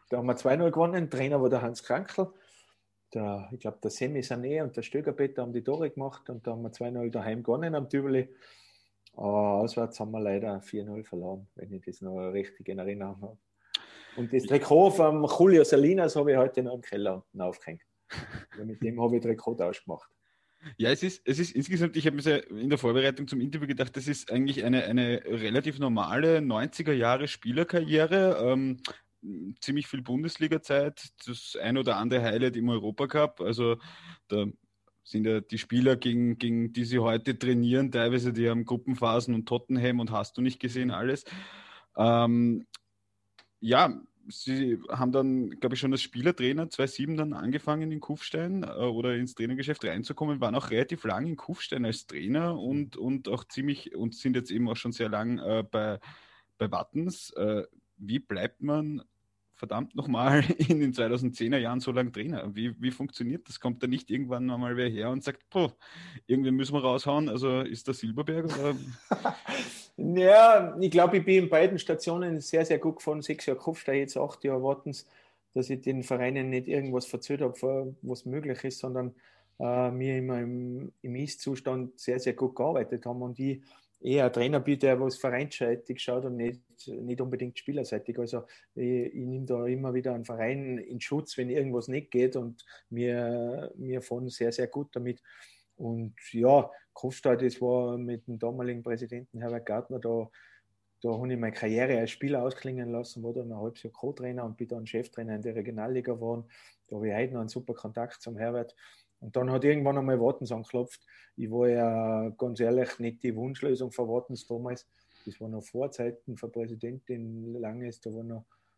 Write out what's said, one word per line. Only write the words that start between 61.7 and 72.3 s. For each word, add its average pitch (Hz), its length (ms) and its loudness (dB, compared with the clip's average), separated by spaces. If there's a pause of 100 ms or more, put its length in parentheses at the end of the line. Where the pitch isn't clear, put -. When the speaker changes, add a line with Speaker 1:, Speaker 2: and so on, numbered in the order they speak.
Speaker 2:
so 127 140 -2
lang 123 200 0
Trainer? 107 440 -6
Wie, 113 260 -2
wie 127 80 2
funktioniert 131 580 -4
das? - 120 -16
Kommt 123 200 -2
da 131 60 -2
nicht 123 240 -2
irgendwann 123 360 -2
mal 123 300 -2
wer 123 120 2
her 110 220 -2
und 131 120 -4
sagt, - 280 -8
"Puh, 175 180 4 (580)
irgendwie 131 240 4
müssen 131 240 2
wir 143 80 2
raushauen"? 143 460 2
Also 127 320 0
ist 117 260 -6
der 131 80 0
Silberberg 151 520 -4
oder? 139 280 -2 (360)
Speaker 1:
<laughs> - 260 -2 (640)
Ja, 185 800 10
ich 185 100 4
glaub, 175 220 8
ich 190 100 6
bin 190 220 6
in 147 60 0
beiden 175 280 6
Stationen 170 640 -2